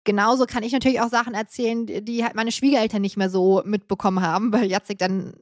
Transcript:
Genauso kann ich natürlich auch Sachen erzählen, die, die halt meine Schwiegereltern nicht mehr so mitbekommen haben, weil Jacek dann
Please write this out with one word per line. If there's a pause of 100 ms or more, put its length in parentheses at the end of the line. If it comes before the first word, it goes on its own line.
Genauso
kann
ich
natürlich
auch
Sachen
erzählen,
die,
die
halt
meine
Schwiegereltern
nicht
mehr
so
mitbekommen
haben,
weil
Jacek
dann